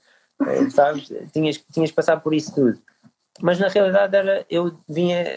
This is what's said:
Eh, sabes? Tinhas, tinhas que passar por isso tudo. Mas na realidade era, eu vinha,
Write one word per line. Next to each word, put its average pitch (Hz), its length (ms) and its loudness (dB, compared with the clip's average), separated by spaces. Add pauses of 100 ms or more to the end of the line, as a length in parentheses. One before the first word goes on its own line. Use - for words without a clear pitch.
(460)
Eh, 139 220 0
sabes? 143 420 0 (220)
Tinhas, 156 240 0 (160)
tinhas 160 160 0
que - 80 -16
passar 160 240 0
por 156 140 -2
isso 151 200 -4
tudo. 123 240 2 (600)
Mas 175 180 0
na 196 100 0
realidade 196 460 2
era, 196 360 0
eu 170 200 0 (160)
vinha, 175 380 -2 (120)